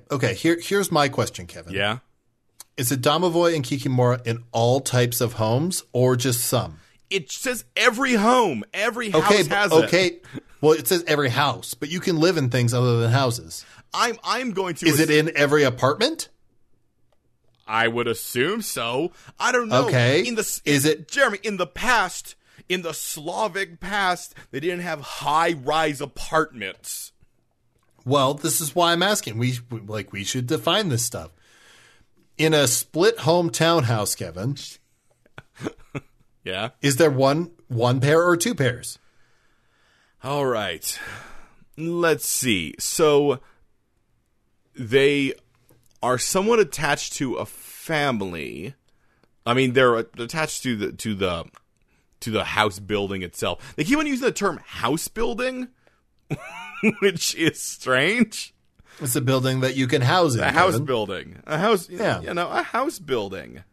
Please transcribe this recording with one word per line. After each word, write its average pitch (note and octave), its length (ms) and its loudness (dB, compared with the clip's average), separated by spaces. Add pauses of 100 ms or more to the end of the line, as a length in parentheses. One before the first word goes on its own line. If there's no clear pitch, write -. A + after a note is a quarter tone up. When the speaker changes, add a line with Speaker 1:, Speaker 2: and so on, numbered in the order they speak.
(100)
Speaker 1:
okay. A#2+ 220 -2
Here, E3 300 0
here's G3 280 -2
my D3 200 2
question, G2+ 360 -4
Kevin. F2 280 -14
Speaker 2:
Yeah? G#2 240 0 (800)
Speaker 1:
Is B2 120 -2
it C3 120 0
domovoy E3+ 520 2
and D3 100 -2
kikimora B2 640 0
in A2+ 260 -4
all A#2+ 280 4
types B2 400 0
of A#2 140 -2
homes B2+ 480 0 (100)
or B2+ 240 4
just A#2+ 300 0
some? F2+ 320 -2 (300)
Speaker 2:
It F#3+ 220 -4
says - 340 -8 (120)
every A#3+ 380 2
home, G#3 500 2 (100)
every G#3+ 400 -2
Speaker 1:
Okay, D#3+ 60 6 (160)
Speaker 2:
house F3+ 120 4
Speaker 1:
but, G3+ 80 0
Speaker 2:
has G3+ 160 2
it. D#3+ 120 6
Speaker 1:
okay. F3 340 2 (420)
Well, D3+ 120 6
it D3+ 160 2
says F3 180 0
every C#3+ 220 2
house, A#2+ 440 -2
but D3+ 160 -10
you E3+ 120 -6
can E3 180 0
live E3 180 4
in C3+ 140 0
things B2 240 0
other B2 240 2
than A#2 140 2
houses. A#2+ 520 -2 (300)
Speaker 2:
I'm, A3 300 0
I'm A3+ 260 -2
going F#3 260 -4
to G3 100 -2
Speaker 1:
Is D3 140 6
Speaker 2:
ass- D#3+ 80 4
Speaker 1:
it - 20 0
in D#3 260 4
every D3+ 260 4
apartment? D3 640 2 (1400)
Speaker 2:
I A2+ 220 2
would A#2 220 0
assume C3+ 520 -2
so. C3 520 -4 (260)
I A#3 140 0
don't A#3+ 160 0
know. A#3 180 4
Speaker 1:
Okay. C3+ 400 2
Speaker 2:
In A#3+ 80 -4
the A3 60 -2
s-, - 240 -6
Speaker 1:
Is C#3+ 200 2
it D3+ 220 2
Speaker 2:
Jeremy, A#3 380 2
in G3+ 140 -4
the F3 100 0
past, G#3 680 -2 (340)
in F3 140 -4
the D#3+ 100 -8
Slavic F3 840 -6
past, F#3 560 -4 (160)
they C3+ 80 -8
didn't F3 220 -4
have E3 200 -8
high-rise D3+ 1000 0
apartments. C3+ 1120 -4 (920)
Speaker 1:
Well, C3+ 300 2
this - 260 -2
is D3+ 140 -6
why E3+ 180 4
I'm E3+ 120 2
asking. F#3+ 340 -2
We, B2 220 0 (100)
we, A2+ 100 -8
like, G#2 320 -8
we G2+ 120 -6
should B2 240 -4
define F3 400 0
this A#2+ 160 0
stuff. E2 260 -8 (1040)
In D#3+ 160 2
a D3 140 6
split F#3+ 540 0
home E3+ 300 2
townhouse, B2 640 2
Kevin. G2 440 -6
Speaker 2:
<laughs> - 60 -14 (1800)
Yeah. G2 240 -6 (120)
Speaker 1:
Is C#3 160 2
there E3 140 6
one, C#3 400 2 (160)
one A#2+ 340 0
pair D3+ 220 4
or F3 140 4
two A#3 180 -2
pairs? - 460 -4 (1200)
Speaker 2:
All C#3 240 -2
right. G2+ 500 -4 (800)
Let's E3 480 0
see. F#2+ 540 0
So D3 600 4 (1300)
they C3+ 600 2 (680)
are B2 160 0
somewhat G#3+ 420 2
attached D3+ 540 0
to C3 200 -4
a G#2+ 120 -6
family. G2 1300 -6 (720)
I A#2 100 0
mean, C3 180 2
they're B2 240 6
attached A#2+ 640 -6
to B2 140 -2
the, G#2 160 -4
to A2 220 -6
the, F2+ 300 -2 (760)
to A#2 100 -8
the G#2 140 0
house G#2+ 340 0
building G2 440 -4
itself. F2+ 540 -6
They D#3 80 -4
keep C4+ 140 2
on D#4 80 -2
using C4+ 200 -4
the F#3+ 60 2
term F3+ 320 -2
house - 440 -4
building, B3 600 -4 (640)
<laughs> - 720 -4
which F#3+ 340 0
is D#3 260 0
strange. F3 920 -2 (460)
Speaker 1:
It's C3 160 -4
a C#3+ 40 2
building C3 400 0
that C3 160 -2
you C3 120 2
can C#3 140 2
house D#3 320 4
in, A#2 60 -2
Speaker 2:
A C#3+ 120 2
house F3 200 4
Speaker 1:
Kevin. C#3+ 140 -2
Speaker 2:
building. G2 600 -4
A D3+ 120 -4
house, G3 320 0
Speaker 1:
Yeah. F3 300 -2
Speaker 2:
you - 140 -10
know, F3 140 -2
a - 140 -2
house C4+ 360 -4
building. F#2+ 640 -6 (100)